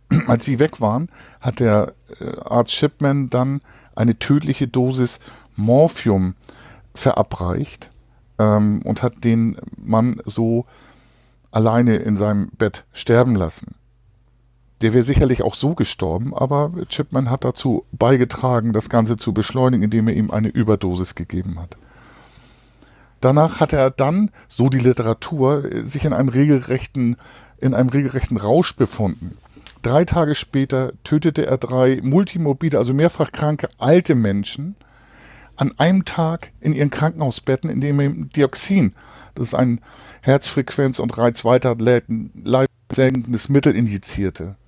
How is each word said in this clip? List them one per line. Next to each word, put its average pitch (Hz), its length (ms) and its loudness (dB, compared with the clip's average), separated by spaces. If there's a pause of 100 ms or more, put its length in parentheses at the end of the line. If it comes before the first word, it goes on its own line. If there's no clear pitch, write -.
<clears throat> - 180 2
als 120 160 2
sie 131 140 -2
weg 147 240 0
waren, 117 260 0 (320)
hat 123 200 -6
der, 107 340 2 (260)
äh, - 240 -10
Arzt - 300 0
Chipman 139 560 0
dann 131 320 -2 (340)
eine 113 220 2
tödliche 143 500 0
Dosis 127 520 -2 (360)
Morphium 110 800 2 (600)
verabreicht, - 960 -4 (500)
ähm, 104 440 2
und 107 200 -4
hat 120 200 -4
den 113 320 0 (220)
Mann 113 480 0
so 117 400 -2 (840)
alleine 113 460 2
in 107 200 -4
seinem 104 400 -2
Bett - 340 -4
sterben 120 440 2
lassen. - 400 -6 (1080)
Der 110 120 2
wäre 123 100 6
sicherlich 127 400 2
auch - 120 -2
so 151 200 -2
gestorben, 95 580 -4
aber 143 380 -2 (180)
Chipman 131 400 -2
hat 135 160 -2
dazu 123 460 -2
beigetragen, 120 800 2
das 107 160 -2
Ganze 113 260 2
zu 104 180 -4
beschleunigen, 123 500 2
indem 110 240 2
er 117 80 0
ihm 107 160 -2
eine 107 160 0
Überdosis 95 640 0
gegeben 90 460 -8
hat. 87 180 -16 (1400)
Danach 151 400 4
hatte 160 180 0
er 135 140 4
dann, 170 400 0 (160)
so 131 220 0
die 131 100 0
Literatur, 131 880 0
äh, 113 180 -6
sich 139 220 -6
in 151 80 0
einem 127 160 0
regelrechten, 127 880 0 (420)
in 131 140 0
einem 127 160 2
regelrechten 131 480 -2
Rausch 113 380 0
befunden. 98 640 -4 (460)
Drei 147 220 2
Tage 151 300 0
später 131 580 -2 (100)
tötete 151 420 0
er 131 120 0
drei 127 460 2
multimorbide, 151 760 0
also 123 160 0
mehrfach 151 380 2
kranke 151 360 -4 (100)
alte 156 380 4
Menschen 113 600 -2 (800)
an - 220 -2
einem 185 280 2
Tag - 540 -4
in 156 140 -2
ihren 139 160 0
Krankenhausbetten, 151 800 -2
indem 143 300 -2
er 143 80 2
ihm 156 220 -6
Dioxin, 143 640 2 (420)
das 120 140 -6
ist - 60 -6
ein 123 260 2 (400)
Herzfrequenz- 135 800 0
und 123 180 -4
reizweitersenkendes 120 2250 0
Mittel, 139 260 4
injizierte. 98 800 -4 (120)